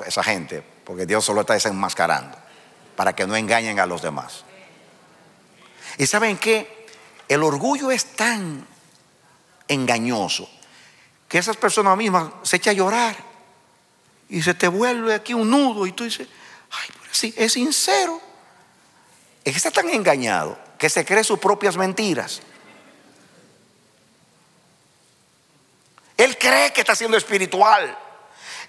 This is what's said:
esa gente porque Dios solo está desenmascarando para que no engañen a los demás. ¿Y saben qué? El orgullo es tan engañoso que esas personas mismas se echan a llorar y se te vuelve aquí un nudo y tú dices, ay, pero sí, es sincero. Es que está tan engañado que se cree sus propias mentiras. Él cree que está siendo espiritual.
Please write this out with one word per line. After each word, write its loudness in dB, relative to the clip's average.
esa -2
gente -4
porque -10
Dios 0
solo 0
está 2
desenmascarando -2
para 0
que -4
no -2
engañen 0
a 2
los -4
demás. -8
¿Y 0
saben 0
qué? -2
El 2
orgullo 0
es -2
tan -2
engañoso -2
que 0
esas -2
personas 4
mismas 0
se 0
echan 0
a 0
llorar 0
y -4
se 2
te 2
vuelve 0
aquí -4
un 2
nudo 2
y -4
tú -10
dices, -8
ay, -8
pero -12
sí, -2
es 2
sincero. 0
Es -2
que -6
está -2
tan 0
engañado 0
que 0
se 0
cree 4
sus 0
propias 0
mentiras. -2
Él 4
cree 2
que 0
está 2
siendo 2
espiritual. 2